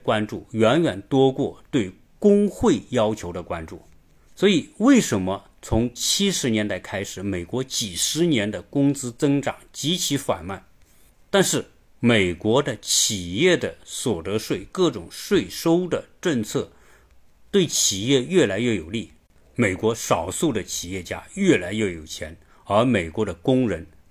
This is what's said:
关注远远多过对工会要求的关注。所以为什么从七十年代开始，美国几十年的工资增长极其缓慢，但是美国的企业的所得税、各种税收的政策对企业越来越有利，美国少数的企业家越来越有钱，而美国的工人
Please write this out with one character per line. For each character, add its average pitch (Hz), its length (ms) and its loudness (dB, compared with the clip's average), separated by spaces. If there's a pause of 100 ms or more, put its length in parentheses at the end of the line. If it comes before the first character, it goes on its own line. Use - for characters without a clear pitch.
关 107 240 0
注 104 260 -10
远 113 300 4
远 110 180 0 (100)
多 135 220 4
过 131 380 -4
对 98 220 -2 (280)
工 202 280 6
会 185 420 2
要 110 260 2
求 87 180 -10
的 90 80 -6
关 82 240 -8
注。 85 160 -14 (540)
所 185 120 2
以 170 300 2
为 247 240 6
什 101 200 0
么 95 240 -4 (160)
从 117 320 0
七 - 380 0
十 143 180 -2
年 107 180 0
代 95 120 -4
开 98 240 -8
始， 95 200 -12
美 95 200 -4
国 120 200 -6
几 107 320 -8
十 151 300 0
年 113 240 2
的 95 120 -8
工 139 320 0
资 123 180 -8
增 143 300 0
长 - 140 -4 (180)
极 165 240 -4
其 147 180 -2
缓 90 300 -4
慢， 95 200 -12 (640)
但 196 140 4
是 135 220 -2 (340)
美 104 340 4
国 107 280 2
的 135 180 -4
企 90 540 -2
业 165 240 4
的 92 260 -4
所 90 400 -4
得 101 160 -2
税、 104 320 -4
各 180 180 2
种 175 220 -8
税 131 380 0
收 170 380 0
的 165 200 -6 (140)
政 143 200 0
策 - 300 -6 (800)
对 196 160 4
企 101 400 -2
业 135 160 4
越 165 240 4
来 98 120 0
越 117 180 0
有 80 120 -8
利， 101 220 -8 (440)
美 101 200 2
国 110 180 0
少 92 380 -2
数 151 220 -2
的 98 100 -4
企 - 280 -10
业 95 120 -8
家 87 180 -10 (120)
越 190 240 4
来 90 160 -4
越 107 200 -2
有 80 120 -14
钱， 80 320 -12 (260)
而 104 220 2
美 98 240 0
国 104 160 -4
的 92 80 -6
工 127 340 0
人 87 180 -6 (260)